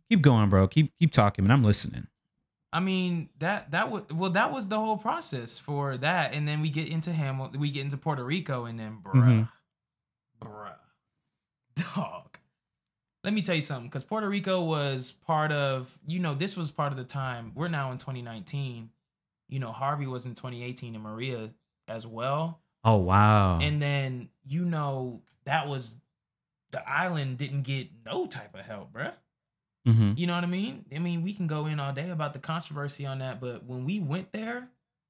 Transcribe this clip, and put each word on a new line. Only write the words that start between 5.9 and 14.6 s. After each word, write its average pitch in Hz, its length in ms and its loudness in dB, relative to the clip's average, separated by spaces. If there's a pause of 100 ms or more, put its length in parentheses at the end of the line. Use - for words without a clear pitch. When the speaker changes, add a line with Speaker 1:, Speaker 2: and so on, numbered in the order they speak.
Speaker 2:
that. 151 360 0
And 147 140 0
then 151 140 0
we 160 80 2
get 151 180 -2
into 160 240 -2
Hamil-, 135 480 -2
we 147 100 0
get 139 120 -4
into 139 160 -4
Puerto 139 260 -2
Rico, 135 420 -2
and 113 140 -8
then, 110 240 -10
bruh, - 100 -4
Speaker 1:
Mm-hmm. - 1300 2
Speaker 2:
bruh, 104 280 -14 (1200)
dog. - 440 -8 (880)
Let 208 100 0
me 214 80 2
tell 180 140 0
you 156 60 2
something, 127 280 -6
'cause 135 140 -6
Puerto 214 240 -4
Rico 190 360 0